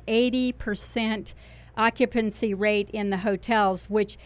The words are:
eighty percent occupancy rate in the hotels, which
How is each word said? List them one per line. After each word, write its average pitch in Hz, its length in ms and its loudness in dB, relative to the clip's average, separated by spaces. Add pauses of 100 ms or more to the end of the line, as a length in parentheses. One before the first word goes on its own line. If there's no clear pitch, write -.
eighty 247 440 2
percent 220 840 -4 (400)
occupancy 226 800 0
rate 208 380 0
in 208 180 -2
the 190 80 0
hotels, 202 720 0
which 208 360 0